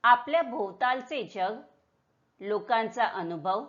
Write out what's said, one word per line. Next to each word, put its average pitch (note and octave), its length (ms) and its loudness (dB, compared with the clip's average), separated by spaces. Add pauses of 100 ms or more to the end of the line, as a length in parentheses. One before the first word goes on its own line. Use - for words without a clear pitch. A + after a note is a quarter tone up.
आपल्या D4+ 400 6
भोवतालचे B3 800 -2 (120)
जग, G#3+ 260 -2 (800)
लोकांचा A3 640 0
अनुभव F3+ 640 -4